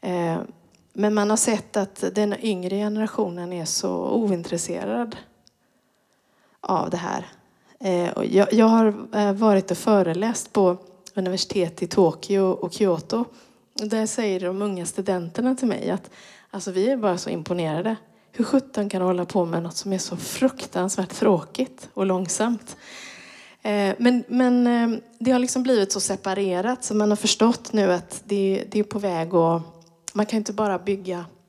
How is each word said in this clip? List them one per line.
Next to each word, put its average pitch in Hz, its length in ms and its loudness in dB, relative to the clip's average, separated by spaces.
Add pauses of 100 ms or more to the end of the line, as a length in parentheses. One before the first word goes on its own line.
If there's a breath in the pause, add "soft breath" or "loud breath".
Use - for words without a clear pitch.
Eh, 170 360 -2 (560)
men 208 200 2
man 208 160 2
har 214 80 2
sett 214 400 -2
att 196 260 -4 (100)
den 208 220 0 (100)
yngre 185 300 -2
generationen 208 800 -4
är 170 120 -6
så 180 440 -4
ointresserad 202 1040 -2 (1500)
av - 280 -2
det - 80 -4
här. - 280 -6 (540 soft breath)
Eh, 175 320 0
och - 140 -4
jag, 196 280 4
jag 226 120 8
har, 220 480 4
eh, 208 200 0
varit 196 380 4
och 170 60 -2
föreläst 196 760 0
på 180 240 4 (360)
universitet 185 720 -2
i 170 40 -4
Tokyo 196 540 2 (100)
och 180 220 -4
Kyoto. 202 520 0 (480 loud breath)
Där 214 320 -2
säger 208 340 -2
de 185 220 -4
unga 190 240 -4
studenterna 185 680 -2
till 254 120 -2
mig - 220 -2
att, 185 200 -4 (420 loud breath)
alltså, 190 200 -8
vi 190 180 2
är 269 80 2
bara 202 200 0
så - 120 -8
imponerade. 170 680 -2 (360 soft breath)
Hur 240 140 -2
sjutton 226 440 0
kan 190 120 -2
du 180 60 2
hålla 180 180 0
på 175 200 0
med 170 180 -2
något 170 140 -10
som 196 160 -4
är 190 40 -2
så 180 200 -6
fruktansvärt - 920 -2
tråkigt - 840 0
och 196 120 -2
långsamt? 196 720 -2 (840 loud breath)
Eh, 202 360 0
men, 240 300 4
men, 247 400 4
eh, 233 320 2 (200)
det 233 120 2
har 247 80 4
liksom 254 240 0
blivit 220 280 4
så 202 80 -2
separerat 196 840 -2
så 220 120 -4
man 208 140 4
har 208 60 4
förstått - 580 0
nu 196 200 4
att - 320 -6
det, 196 460 0
det 214 80 0
är 208 40 2
på 208 160 -4
väg 175 360 -2
att... 165 260 4 (520)
Man 208 120 0
kan 220 120 -2
inte 214 160 -4
bara 202 260 0
bygga 185 460 -4 (240)